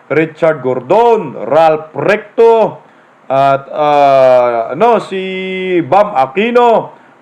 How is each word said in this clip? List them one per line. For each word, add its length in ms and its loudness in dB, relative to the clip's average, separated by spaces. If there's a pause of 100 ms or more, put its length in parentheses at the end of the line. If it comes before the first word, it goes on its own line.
(100)
Richard 540 -2
Gordon, 840 -2
Ralph 480 0
Recto, 880 0 (460)
at, 420 0
ah, 1040 2
ano, 240 2
si 220 -8 (640)
Bam 340 0
Aquino, 800 0 (260)